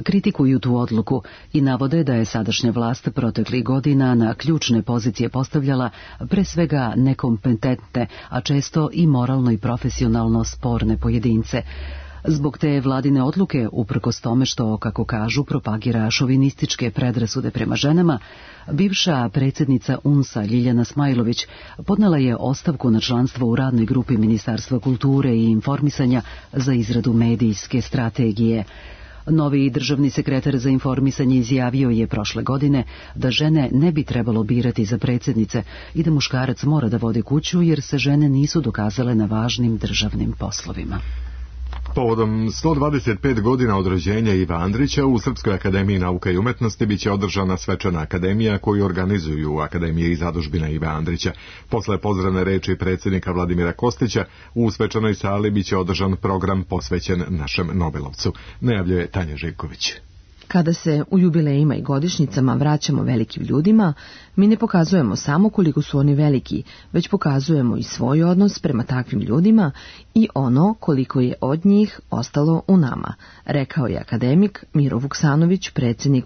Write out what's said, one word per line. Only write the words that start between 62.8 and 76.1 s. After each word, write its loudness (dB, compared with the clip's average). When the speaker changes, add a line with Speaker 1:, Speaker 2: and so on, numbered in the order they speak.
Speaker 3:
velikim -2
ljudima, 4
mi 6
ne 6
pokazujemo 2
samo 2
koliko 2
su -2
oni 4
veliki, 0
već 0
pokazujemo 0
i -4
svoj 0
odnos 4
prema -2
takvim -4
ljudima 4
i 4
ono 2
koliko 0
je 2
od 0
njih 4
ostalo 0
u 6
nama, 0
rekao -2
je -2
akademik 0
Miro 2
Vuksanović, 0
predsjednik 0